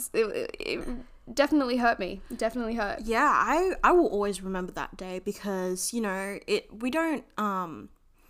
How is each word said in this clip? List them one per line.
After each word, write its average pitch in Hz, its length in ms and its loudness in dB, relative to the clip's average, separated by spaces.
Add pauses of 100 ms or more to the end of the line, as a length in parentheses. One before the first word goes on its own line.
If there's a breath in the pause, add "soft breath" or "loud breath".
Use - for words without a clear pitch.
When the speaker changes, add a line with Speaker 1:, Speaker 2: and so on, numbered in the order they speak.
(140)
Speaker 1:
it, 208 460 0
it - 280 -4 (460)
definitely 277 440 4
hurt 233 200 4
me. 190 220 -6 (100)
It 226 80 -10
definitely 226 380 -2
hurt. 214 300 -4
Speaker 2:
Yeah, 233 280 4
I, 302 420 4 (100)
I 254 80 8
will 349 140 8
always 202 340 0
remember 185 320 -4
that 160 240 -8
day 185 220 -8
because, 185 760 -4
you 233 80 -2
know, 196 440 -2
it, - 220 0 (140)
we 247 100 -2
don't, 320 320 0 (140)
um, 185 500 -2 (420 loud breath)